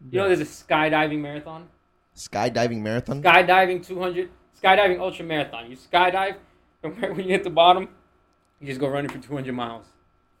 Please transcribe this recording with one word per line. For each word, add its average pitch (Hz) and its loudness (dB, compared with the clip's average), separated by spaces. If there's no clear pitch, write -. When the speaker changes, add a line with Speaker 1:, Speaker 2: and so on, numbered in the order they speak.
Speaker 1:
You 175 -4
know, 196 0
Speaker 2:
Yeah. 185 4
Speaker 1:
there's 160 2
a 151 -4
skydiving 156 2
marathon. 151 -12
Speaker 3:
Skydiving 117 -2
marathon? 123 -4
Speaker 1:
Skydiving 180 4
two 185 -10
hundred, 180 -4
skydiving 190 4
ultra 185 -8
marathon. 139 -6
You 131 -18
skydive, 185 0
and 165 -10
<laughs> 196 -4
when 180 -4
you 185 -6
hit 190 0
the 180 -6
bottom, 180 4
you 147 -18
just 131 -8
go 143 0
running 143 -4
for 147 -12
two 123 -14
hundred 131 -8
miles. 117 -10